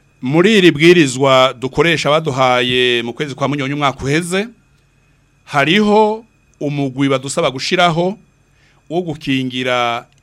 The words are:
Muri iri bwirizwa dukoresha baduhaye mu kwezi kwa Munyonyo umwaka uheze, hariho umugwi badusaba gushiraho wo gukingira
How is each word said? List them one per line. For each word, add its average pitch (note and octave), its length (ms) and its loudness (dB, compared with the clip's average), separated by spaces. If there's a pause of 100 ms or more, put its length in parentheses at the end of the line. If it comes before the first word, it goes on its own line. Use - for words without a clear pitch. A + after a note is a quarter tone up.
(220)
Muri F3 360 4
iri F3+ 140 6
bwirizwa C3+ 840 4
dukoresha C#3+ 560 -2
baduhaye B2 960 0
mu A#2+ 100 -8
kwezi C#3 220 -8
kwa C3+ 120 -4
Munyonyo C#3 280 -6
umwaka C#3 280 -4
uheze, F3 440 -4 (960)
hariho G#3 840 0 (340)
umugwi C#3 500 -4
badusaba C3+ 420 -2
gushiraho F3 640 -2 (720)
wo E3+ 120 -4
gukingira B2+ 1080 -4 (160)